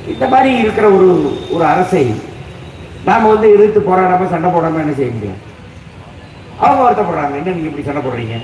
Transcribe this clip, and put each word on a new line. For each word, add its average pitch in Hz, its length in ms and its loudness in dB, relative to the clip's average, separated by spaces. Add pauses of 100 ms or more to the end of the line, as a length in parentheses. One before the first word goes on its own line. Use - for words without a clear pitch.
இந்த 262 220 -4
மாதிரி 262 300 4
இருக்கிற 214 300 2
ஒரு, 180 500 4 (120)
ஒரு 170 140 0
அரசை 156 500 0 (880)
நாம 220 240 2
வந்து 214 240 4
எதிர்த்து 208 280 4
போராடாம, 185 480 0
சண்டை 165 220 -2
போடாம 165 240 0
என்ன 151 180 -2
செய்ய 131 200 -2
முடியும்? 101 360 -10 (1120)
அவங்க 240 300 2
வருத்தப்படுறாங்க, 160 440 -2
"என்ன 160 160 -6
நீங்க 151 280 -6
இப்படி 143 40 -10
சண்டை 143 200 -6
போடுறீங்க? 117 420 -8